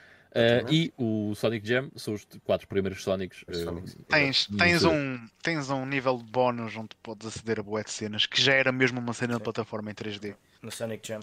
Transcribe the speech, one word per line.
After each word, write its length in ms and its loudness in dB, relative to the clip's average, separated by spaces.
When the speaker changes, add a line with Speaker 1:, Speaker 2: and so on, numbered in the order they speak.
Speaker 1:
Eh, 240 6
Speaker 2:
Exatamente. 160 2
Speaker 1:
e 280 2
o 320 0
Sonic 320 -2
Jam 300 0
são 160 -6
os 140 -6
t-, 140 -20
quatro 280 0
primeiros 340 0
Sonics, 460 -4
Speaker 2:
Os 100 -6
Speaker 1:
eh, 60 -2
Speaker 2:
Sonics. 320 -8
Speaker 3:
Tens, 440 2
Speaker 1:
no 80 -2
Speaker 3:
tens 240 6
Speaker 1:
jogo. 120 6
Speaker 3:
um, 320 -4
tens 280 -2
um 160 -2
nível 320 0
de 60 -10
bónus 520 0
onde 140 -10
podes 260 -10
aceder 320 -4
a 20 -8
bué 200 -4
de 80 -10
cenas, 360 -2
que 120 -2
já 140 6
era 180 6
mesmo 300 2
uma 140 -4
cena 180 -2
de 60 0
Speaker 4:
Sim. 60 -6
Speaker 3:
plataforma 460 -4
em 40 -10
três 240 -8
D. 160 -10
Speaker 4:
No 100 -14
Sonic 380 -8
Jam. 140 -8